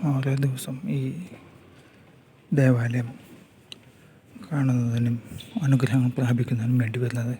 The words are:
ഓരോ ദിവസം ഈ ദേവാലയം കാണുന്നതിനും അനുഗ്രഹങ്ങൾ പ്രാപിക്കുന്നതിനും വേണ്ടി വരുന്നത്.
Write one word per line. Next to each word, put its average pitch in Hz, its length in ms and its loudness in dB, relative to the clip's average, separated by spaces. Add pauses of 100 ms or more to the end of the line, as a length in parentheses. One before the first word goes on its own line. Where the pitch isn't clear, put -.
ഓരോ 135 280 0
ദിവസം 135 400 -2 (140)
ഈ 147 100 -2 (1500)
ദേവാലയം 120 580 4 (1400)
കാണുന്നതിനും 120 720 0 (480)
അനുഗ്രഹങ്ങൾ 131 540 4
പ്രാപിക്കുന്നതിനും 123 640 0
വേണ്ടി 113 200 0
വരുന്നത്. 123 400 -2